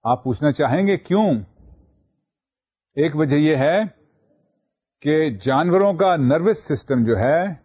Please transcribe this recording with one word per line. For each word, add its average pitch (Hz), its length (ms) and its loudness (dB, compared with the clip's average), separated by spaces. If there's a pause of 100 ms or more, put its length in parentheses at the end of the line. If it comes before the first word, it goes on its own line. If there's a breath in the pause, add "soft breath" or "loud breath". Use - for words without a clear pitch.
آپ 120 200 -2
پوچھنا 131 340 -2
چاہیں 151 280 0
گے 196 100 0
کیوں؟ 202 320 -2 (1700)
ایک 151 140 -2
وجہ 147 200 0
یہ 151 200 2
ہے 151 220 0 (1200)
کہ 151 140 0 (280)
جانوروں 175 540 2
کا 185 180 2
نروس 160 420 0 (100)
سسٹم 127 380 -2
جو 110 120 0
ہے 139 220 0 (240)